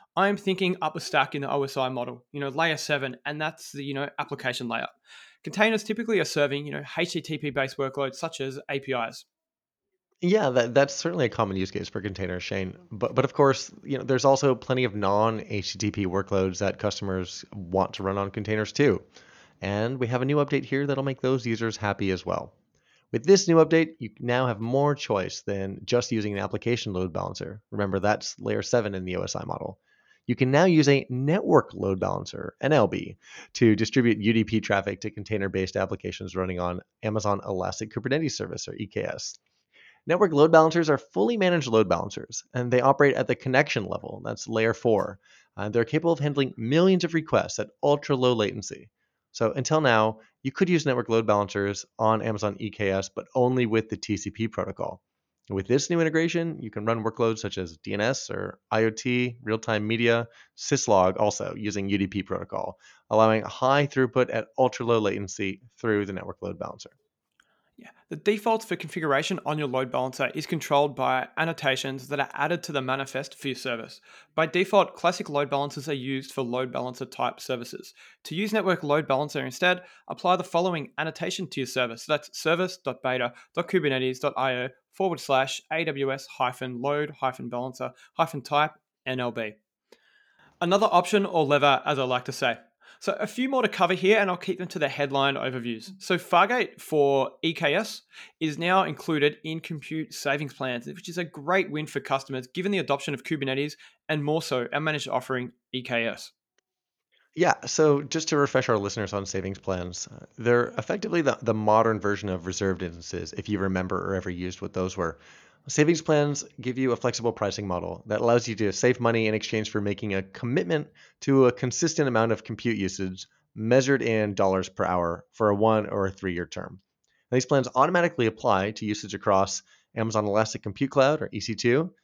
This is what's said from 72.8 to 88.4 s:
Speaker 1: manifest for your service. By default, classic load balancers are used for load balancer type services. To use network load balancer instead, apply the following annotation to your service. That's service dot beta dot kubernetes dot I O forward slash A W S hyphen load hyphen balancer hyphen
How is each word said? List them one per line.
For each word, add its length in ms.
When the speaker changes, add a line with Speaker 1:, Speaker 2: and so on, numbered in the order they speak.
Speaker 1:
manifest 580
for 100
your 60
service. 460
By 120
default, 500
classic 320
load 220
balancers 360
are 60
used 400
for 80
load 320
balancer 320
type 340
services. 540
To 100
use 160
network 320
load 240
balancer 380
instead, 380
apply 280
the 60
following 540
annotation 520
to 120
your 60
service. 400
That's 320
service 400
dot 240
beta 320
dot 140
kubernetes 520
dot 180
I 160
O 140
forward 280
slash 400
A 140
W 260
S 180
hyphen 520
load 300
hyphen 400
balancer 400
hyphen 260